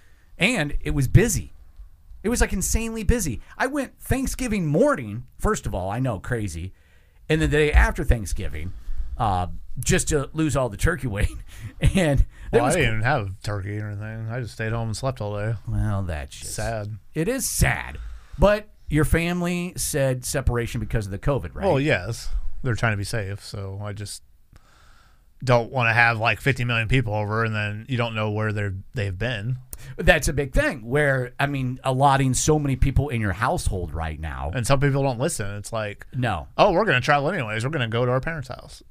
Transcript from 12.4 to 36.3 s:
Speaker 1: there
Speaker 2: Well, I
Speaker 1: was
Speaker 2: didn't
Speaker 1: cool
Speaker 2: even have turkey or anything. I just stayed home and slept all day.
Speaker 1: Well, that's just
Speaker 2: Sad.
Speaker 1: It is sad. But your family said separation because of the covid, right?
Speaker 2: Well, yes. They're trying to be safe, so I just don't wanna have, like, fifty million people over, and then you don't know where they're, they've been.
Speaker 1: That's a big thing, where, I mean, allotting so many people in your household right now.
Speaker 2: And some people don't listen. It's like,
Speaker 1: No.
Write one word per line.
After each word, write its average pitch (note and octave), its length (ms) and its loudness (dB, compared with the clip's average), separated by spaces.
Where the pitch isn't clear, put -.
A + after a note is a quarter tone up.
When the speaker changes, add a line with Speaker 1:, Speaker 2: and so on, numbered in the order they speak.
Speaker 1:
there A#3 120 6
Speaker 2:
Well, - 0 -
I A#2+ 60 4
Speaker 1:
was D3+ 80 4
Speaker 2:
didn't C#3 120 4
Speaker 1:
cool A2+ 60 2
Speaker 2:
even G#2+ 100 2
have A2 380 0
turkey G#2 360 -4
or G#2+ 100 -6
anything. A2 420 -8
I A#2+ 100 -4
just A#2 140 -8
stayed A2 180 -2
home A2+ 160 -2
and G#2+ 80 -4
slept C3 240 -4
all G#2 160 -4
day. G#2+ 180 -2
Speaker 1:
Well, G#2 360 0
that's D2+ 300 -6
just - 200 -10
Speaker 2:
Sad. G#2+ 420 -6
Speaker 1:
It D#3+ 160 -2
is B3+ 200 -2
sad. D#2 500 0
But G#3 300 4
your D3+ 160 4
family F3 720 0
said C3 480 0
separation A#2+ 560 -2
because A2 240 -2
of F#2+ 80 -8
the G2+ 60 -8
covid, A#2+ 360 -2
right? - 120 -4
Speaker 2:
Well, D#3+ 120 4
yes. A#2 520 0
They're B2+ 120 2
trying A2 200 2
to - 20 0
be G2+ 80 -4
safe, G2 400 -6
so G2 380 -10
I G#2 100 -8
just G2+ 300 -12
don't A#2+ 260 4
wanna A#2 220 2
have, A#2 260 4
like, A2 220 0
fifty B2+ 240 0
million A#2 240 0
people C3 260 2
over, G#2+ 300 0
and A2 100 -2
then G#2+ 360 -6
you B2 80 -2
don't A#2 160 -2
know G#2+ 160 -2
where G#2+ 240 -2
they're, G2+ 200 -2
they've G2+ 240 -4
been. A#2 400 -4
Speaker 1:
That's E3+ 300 6
a E3 40 0
big C3+ 220 -4
thing, C4+ 260 2
where, C3 580 0
I C#3+ 80 2
mean, C3 380 -4
allotting C3+ 480 4
so D#3 260 4
many C#3+ 180 0
people - 340 2
in A#2 100 -2
your G2+ 140 0
household G#2 580 0
right D#2+ 260 -4
now. D2 360 -6
Speaker 2:
And A#2+ 120 -2
some C#3 140 6
people C#3 220 4
don't C3+ 160 0
listen. A2 380 -4
It's G#2 180 -12
like, G#2+ 400 -6
Speaker 1:
No. G#2+ 420 -2